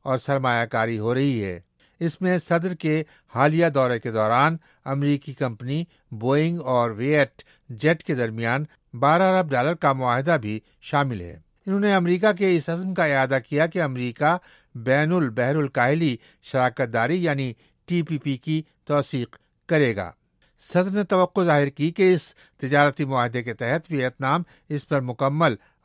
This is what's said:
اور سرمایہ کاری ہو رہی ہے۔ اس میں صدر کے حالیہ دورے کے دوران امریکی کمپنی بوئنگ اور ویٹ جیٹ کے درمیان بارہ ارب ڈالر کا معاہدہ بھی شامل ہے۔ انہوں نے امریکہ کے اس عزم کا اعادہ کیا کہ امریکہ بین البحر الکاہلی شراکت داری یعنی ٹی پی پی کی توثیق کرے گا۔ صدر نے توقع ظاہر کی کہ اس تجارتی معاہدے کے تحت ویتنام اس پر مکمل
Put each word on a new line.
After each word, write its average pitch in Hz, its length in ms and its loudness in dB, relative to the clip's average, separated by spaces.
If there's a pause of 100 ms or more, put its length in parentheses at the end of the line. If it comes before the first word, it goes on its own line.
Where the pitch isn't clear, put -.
اور 131 140 -2
سرمایہ 123 480 0
کاری 113 340 -2
ہو 113 140 -2
رہی 131 300 0
ہے۔ 90 160 -8 (400)
اس 165 220 -4
میں 185 160 2
صدر 170 380 -2
کے 156 280 -2 (320)
حالیہ 156 340 4
دورے 127 300 2
کے 117 120 -6
دوران 120 460 2 (280)
امریکی 139 480 -2
کمپنی 127 500 -4 (280)
بوئنگ 147 500 0
اور 123 300 0
ویٹ 135 520 0 (260)
جیٹ 147 340 0
کے 151 120 -4
درمیان 117 480 -2 (360)
بارہ 156 220 4
ارب 185 300 2
ڈالر 135 220 2
کا 151 200 0
معاہدہ 131 480 0
بھی 107 180 -6 (220)
شامل 135 400 -2
ہے۔ 87 180 -14 (260)
انہوں 196 140 -2
نے 202 160 2
امریکہ 180 360 2
کے 190 240 2
اس 156 140 -2
عزم 180 240 -6
کا 170 120 0
اعادہ 135 320 2 (120)
کیا 147 160 2
کہ 170 160 -2
امریکہ 135 560 -2 (380)
بین 135 360 0
البحر 131 440 0
الکاہلی 139 600 0 (260)
شراکت 127 500 -2
داری 143 300 0
یعنی 139 300 -2 (320)
ٹی 170 160 0
پی 156 160 -4
پی 139 200 -4
کی 156 240 -4 (240)
توثیق 139 520 -4 (300)
کرے 143 280 2
گا۔ 90 160 -8 (640)
صدر 185 160 2
نے 202 140 0
توقع 185 380 2
ظاہر 147 280 4
کی 147 220 -2
کہ 185 220 4
اس 170 80 0 (360)
تجارتی 143 480 2
معاہدے 123 380 -2
کے 117 100 -8
تحت 135 380 -6
ویتنام 139 520 -2 (260)
اس 147 180 -8
پر 139 140 0
مکمل 139 540 0 (300)